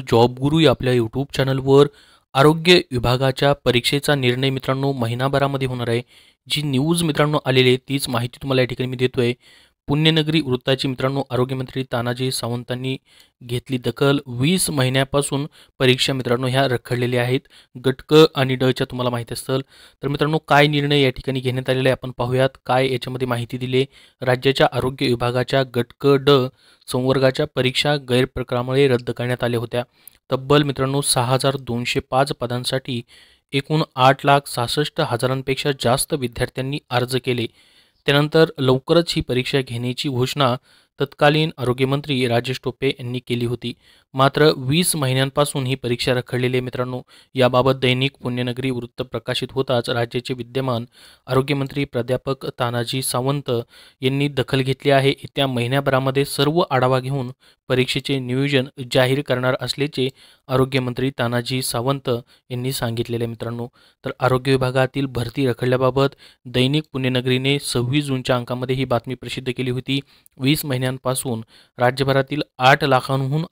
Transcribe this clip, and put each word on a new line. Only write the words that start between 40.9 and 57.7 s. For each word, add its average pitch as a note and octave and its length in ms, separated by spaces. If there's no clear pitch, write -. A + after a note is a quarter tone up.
तत्कालीन D3+ 580
आरोग्यमंत्री C3 720
राजेश B2 360
टोपे C3 260
यांनी B2 280
केली A#2+ 260
होती. A#2+ 280
मात्र C#3 440
वीस D3 380
महिन्यांपासून C3+ 720
ही C3 80
परीक्षा B2 400
रखडलेली B2+ 420
आहे B2+ 80
मित्रांनो. B2+ 360
याबाबत B2+ 420
दैनिक B2+ 460
पुण्यनगरी B2 480
वृत्त A#2+ 320
प्रकाशित A#2+ 500
होताच C3 380
राज्याचे A#2+ 440
विद्यमान B2 500
आरोग्यमंत्री C#3 580
प्राध्यापक B2 640
तानाजी A#2+ 520
सावंत C3+ 480
यांनी C3+ 280
दखल C3+ 300
घेतली C3+ 300
आहे. C3+ 200
येत्या - 360
महिन्याभरामध्ये C3+ 800
सर्व D3 360
आढावा C3 380
घेऊन B2+ 300
परीक्षेचे C3 500